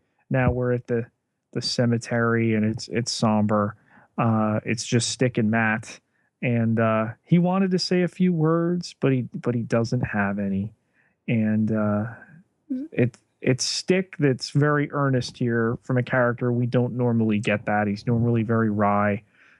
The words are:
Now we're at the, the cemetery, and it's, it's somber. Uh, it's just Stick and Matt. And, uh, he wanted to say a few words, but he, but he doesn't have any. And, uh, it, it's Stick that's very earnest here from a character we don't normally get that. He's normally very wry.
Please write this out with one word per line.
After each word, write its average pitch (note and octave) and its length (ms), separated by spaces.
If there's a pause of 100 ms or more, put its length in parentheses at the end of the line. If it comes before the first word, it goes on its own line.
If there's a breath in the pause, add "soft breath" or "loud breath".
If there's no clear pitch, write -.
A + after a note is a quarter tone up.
(300)
Now B2+ 220
we're B2 220
at A#2+ 140
the, A#2+ 180 (460)
the A#2+ 100
cemetery, A#2 920
and G#2+ 100
it's, A2+ 220
it's A#2+ 240
somber. G#2+ 640 (420 soft breath)
Uh, A2 480
it's A2+ 200
just A#2 240
Stick - 280
and A2 140
Matt. A2+ 480 (420)
And, A#2 380
uh, A2 300 (140)
he E3+ 160
wanted F#3 320
to F3+ 80
say F3+ 220
a F3 60
few F#3 260
words, E3+ 680
but C#3 120
he, B2+ 220
but - 200
he A#2+ 80
doesn't A#2 400
have G2+ 380
any. G2 340 (540)
And, A2 440
uh, G#2+ 340 (840 loud breath)
it, - 260 (240)
it's C3 220
Stick - 540
that's C#3+ 320
very D3 420
earnest C3+ 460
here A#2 460
from C3 160
a A#2+ 40
character B2 480
we A#2+ 140
don't B2 320
normally A2+ 400
get G#2 280
that. G#2 200
He's G2+ 220
normally A#2 340
very A2+ 300
wry. G#2 500 (380 soft breath)